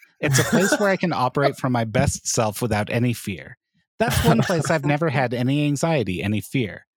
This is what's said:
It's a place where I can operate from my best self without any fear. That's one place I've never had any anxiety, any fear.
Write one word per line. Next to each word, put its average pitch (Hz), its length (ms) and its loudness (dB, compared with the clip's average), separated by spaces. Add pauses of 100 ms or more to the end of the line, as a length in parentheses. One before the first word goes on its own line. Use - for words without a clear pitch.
(200)
It's 139 180 0
a 151 60 4
place - 360 2
where 202 80 2
I 190 80 2
can 175 160 -2
operate 135 440 0
from 127 160 -2
my 117 120 0
best 127 420 0
self 110 360 0
without 107 280 0
any 120 220 0
fear. - 460 -10 (400)
That's 233 260 0
one 226 160 4
place 170 300 0
I've 147 160 2
never 147 240 2
had 127 240 0
any 135 320 0
anxiety, 135 560 0
any 104 180 -2
fear. 104 460 -4 (100)